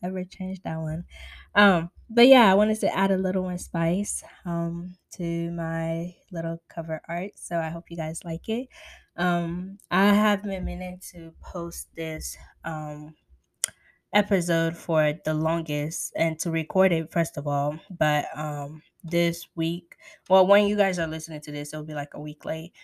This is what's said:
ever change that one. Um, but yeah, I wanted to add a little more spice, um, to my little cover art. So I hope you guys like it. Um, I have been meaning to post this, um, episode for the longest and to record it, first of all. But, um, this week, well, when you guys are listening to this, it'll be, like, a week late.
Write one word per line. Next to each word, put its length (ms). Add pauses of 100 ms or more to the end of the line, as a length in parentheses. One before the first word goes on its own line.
ever 200
change 400
that 140
one. 280 (500)
Um, 340 (200)
but 180
yeah, 240
I 40
wanted 260
to 140
add 160
a 60
little 260
more 140
spice, 680 (220)
um, 480 (200)
to 380
my 600 (180)
little 380
cover 380
art. 280
So 220
I 120
hope 200
you 80
guys 260
like 240
it. 200 (500)
Um, 600 (100)
I 240
have 300
been 220
meaning 340 (120)
to 300
post 540
this, 420 (260)
um, 520 (1000)
episode 600
for 380 (100)
the 100
longest 840
and 220
to 120
record 400
it, 200
first 260
of 100
all. 320 (100)
But, 360 (120)
um, 440 (220)
this 520
week, 400 (340)
well, 160
when 220
you 80
guys 240
are 80
listening 340
to 100
this, 220
it'll 120
be, 80
like, 200
a 60
week 240
late. 300 (100)